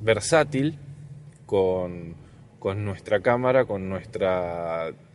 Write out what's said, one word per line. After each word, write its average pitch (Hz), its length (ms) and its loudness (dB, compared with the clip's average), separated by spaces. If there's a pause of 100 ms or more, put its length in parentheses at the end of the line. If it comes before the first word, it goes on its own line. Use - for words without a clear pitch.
versátil 143 760 2 (680)
con, 90 720 0 (440)
con 104 260 -2
nuestra 101 360 0
cámara, 127 460 4
con 98 220 -4
nuestra, 87 1040 -2 (220)